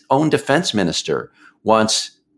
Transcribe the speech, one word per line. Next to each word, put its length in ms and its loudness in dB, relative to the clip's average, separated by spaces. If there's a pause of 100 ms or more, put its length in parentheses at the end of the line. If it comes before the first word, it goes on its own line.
own 200 2
defense 440 0
minister 580 -2 (320)
wants 480 0 (260)